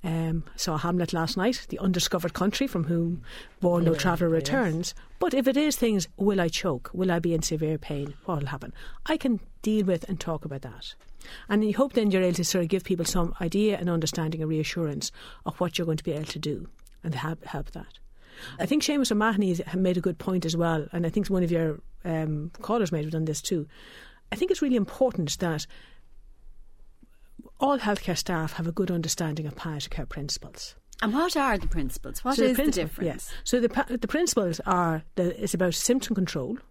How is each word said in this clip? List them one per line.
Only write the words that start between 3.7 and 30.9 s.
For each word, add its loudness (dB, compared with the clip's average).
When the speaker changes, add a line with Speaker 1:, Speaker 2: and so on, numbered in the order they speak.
Speaker 1:
no 6
Speaker 2:
Yeah, 2
Speaker 1:
traveller 2
Speaker 2:
yes. 4
Speaker 1:
returns. 0
But 2
if 4
it 4
is 4
things, 2
will 4
I 4
choke? -2
Will 2
I 2
be 2
in 2
severe 0
pain? -6
What -2
will -2
happen? -8
I 0
can 0
deal 2
with 2
and -4
talk -6
about -8
that. -14
And 4
you 2
hope 4
then 4
you're 4
able 4
to 0
sort 2
of -2
give 2
people 0
some 2
idea 2
and -2
understanding 0
and -2
reassurance -2
of -6
what -2
you're -2
going 0
to -8
be -2
able -4
to -8
do -4
and -2
help, -6
help -8
that. -14
I 0
think 4
Seamus 2
O'Mahony 4
has -4
made 4
a 2
good 0
point 0
as 0
well, 2
and 0
I 2
think 0
one 4
of 2
your, 2
um, -2
callers 0
may 0
have -4
done 0
this -2
too. -2
I -4
think 0
it's 2
really 4
important 0
that -2
all 4
healthcare 0
staff -2
have -2
a -2
good 0
understanding 0
of -8
palliative -6
care -4
principles. -8